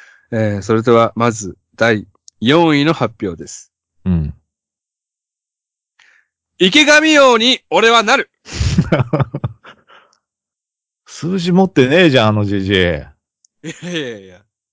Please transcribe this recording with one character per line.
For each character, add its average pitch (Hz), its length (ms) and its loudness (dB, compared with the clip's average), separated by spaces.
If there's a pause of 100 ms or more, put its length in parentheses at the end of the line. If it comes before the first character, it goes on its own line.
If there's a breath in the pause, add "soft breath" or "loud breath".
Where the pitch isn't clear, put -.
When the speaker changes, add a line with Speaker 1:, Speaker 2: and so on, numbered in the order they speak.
(300 soft breath)
Speaker 1:
え 107 280 -4
ー、 95 40 -10
そ 110 140 -2
れ 113 80 -2
で 120 80 2
は、 117 240 2
ま 117 160 -2
ず、 104 260 -12 (160)
第 110 320 -2 (340)
四 151 400 2
位 143 40 0
の 160 80 0
発 117 340 -6
表 85 100 -8
で 80 120 -16
す。 - 240 -20 (320)
Speaker 2:
う 92 60 -4
ん。 78 240 -4 (2250 soft breath)
Speaker 1:
池 277 240 2
上 302 340 4
王 254 200 4
に 240 220 0 (100)
俺 208 200 2
は 233 140 2
な 240 120 0
る。 220 180 -4
Speaker 2:
<laughs> - 60 -20 (2750 soft breath)
数 180 340 -8
字 170 120 -4
持 185 120 4
っ 185 40 -2
て 127 200 2
ね 175 160 4
え 160 60 4
じ 131 80 2
ゃ 110 80 4
ん、 - 20 2
あ 107 40 0
の 104 120 -2
じ 98 180 -4
じ 95 100 -2
い。 - 20 2
Speaker 1:
い 95 40 4
や 85 240 0 (600)
い 160 200 -14
や 151 360 -10
い 95 100 -20
や。 92 160 -20 (280)